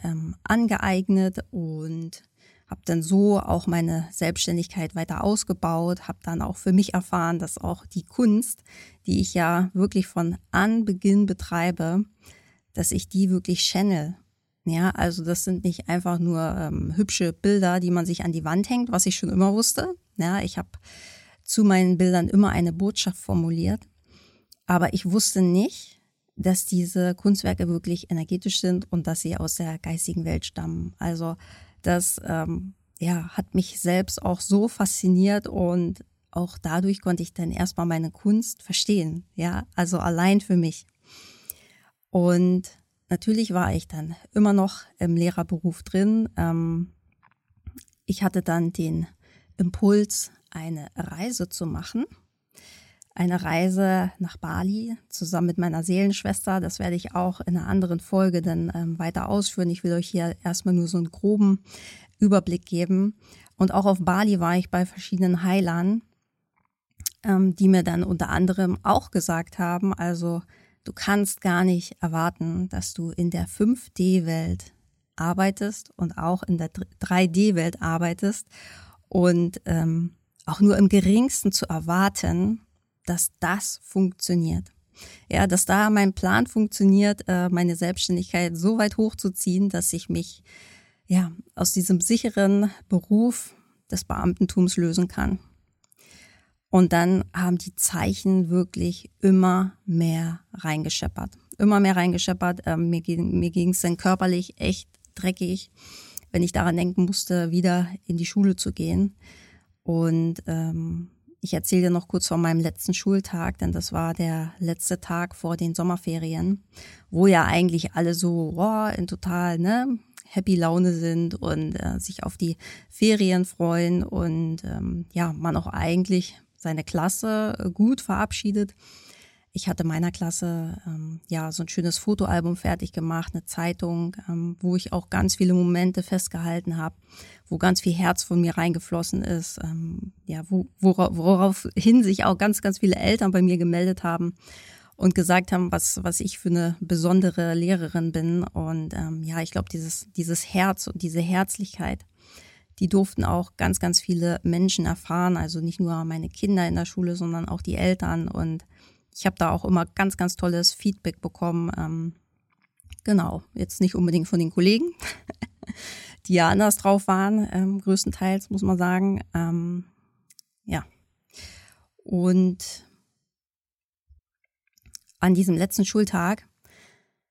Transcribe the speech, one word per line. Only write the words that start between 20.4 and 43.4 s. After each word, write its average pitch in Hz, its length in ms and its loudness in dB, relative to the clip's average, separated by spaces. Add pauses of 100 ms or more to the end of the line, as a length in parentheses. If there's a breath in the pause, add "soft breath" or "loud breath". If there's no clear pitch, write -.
ich - 180 -6
hab - 200 -10 (640 loud breath)
zu - 220 2
meinen 185 340 6
Bildern 180 300 4
immer 196 220 6
eine 175 220 0
Botschaft 190 460 -2
formuliert, 170 640 0 (920 soft breath)
aber 175 240 2
ich 190 160 -4
wusste 196 320 2
nicht, 185 580 0 (360)
dass 185 280 0
diese 180 520 0
Kunstwerke 180 500 2
wirklich 170 420 -4
energetisch 180 520 -2
sind 180 320 0
und 170 160 -2
dass 160 100 -2
sie 170 180 -4
aus 160 200 -4
der 160 240 -6
geistigen 165 440 -6
Welt 160 200 -4
stammen. 165 560 -8
Also 165 340 -4 (480 loud breath)
das, 175 420 0
ähm, 165 500 -6 (260)
ja, 170 300 -2
hat - 220 -6
mich - 280 -2
selbst 185 420 -2
auch 180 160 -2
so 202 300 2
fasziniert 196 800 2
und 175 560 -2 (260)
auch 175 260 -6
dadurch 185 440 -2
konnte 175 240 -2
ich - 100 -12
dann 175 160 -4
erstmal 175 360 -2
meine 160 260 -2
Kunst 214 500 0
verstehen, 175 640 -2 (100)
ja, 175 400 -4
also 175 240 0
allein 180 420 4
für 185 160 2
mich. 165 300 0 (1200 loud breath)
Und 180 600 2 (380)
natürlich 214 440 0